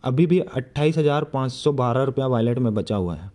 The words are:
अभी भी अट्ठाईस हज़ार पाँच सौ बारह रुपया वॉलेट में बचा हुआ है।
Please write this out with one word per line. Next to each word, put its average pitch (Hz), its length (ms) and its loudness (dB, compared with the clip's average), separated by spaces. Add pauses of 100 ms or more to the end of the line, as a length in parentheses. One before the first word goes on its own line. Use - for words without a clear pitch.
अभी 131 220 2
भी 175 140 2
अट्ठाईस 151 580 -2
हज़ार 147 260 2
पाँच 131 280 -2
सौ 147 200 0
बारह 127 320 0
रुपया 135 240 0
वॉलेट 120 320 2
में 117 140 0
बचा 104 220 -2
हुआ 87 200 -2
है। 90 200 -14